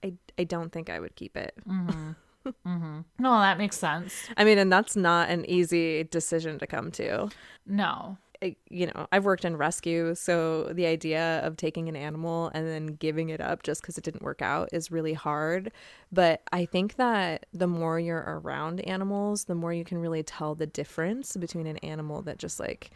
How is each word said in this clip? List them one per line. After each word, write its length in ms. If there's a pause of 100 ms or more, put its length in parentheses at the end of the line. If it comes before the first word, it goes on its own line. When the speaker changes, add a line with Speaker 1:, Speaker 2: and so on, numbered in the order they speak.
Speaker 1:
I, 100 (240)
I 60
don't 280
think 160
I 120
would 160
keep 200
it. 160 (160)
Speaker 2:
Mm-hmm. 480
Speaker 1:
<laughs> 40 (460)
Speaker 2:
Mm-hmm. 320 (220)
No, 200
that 160
makes 220
sense. 580
Speaker 1:
I 80
mean, 140
and 120
that's 260
not 340
an 180
easy 560
decision 540
to 80
come 240
to. 400 (360)
Speaker 2:
No. 520 (240)
Speaker 1:
I, 120 (140)
you 160
know, 260
I've 140
worked 220
in 100
rescue, 580
so 500
the 200
idea 540
of 180
taking 320
an 80
animal 560
and 160
then 180 (100)
giving 340
it 100
up 220
just 200
'cause 140
it 80
didn't 160
work 220
out 300
is 180
really 240
hard. 580 (400)
But 300 (100)
I 140
think 300
that 580
the 120
more 320
you're 280
around 560
animals, 600
the 100
more 180
you 140
can 100
really 260
tell 320
the 120
difference 720
between 280
an 120
animal 440
that 140
just, 240
like, 360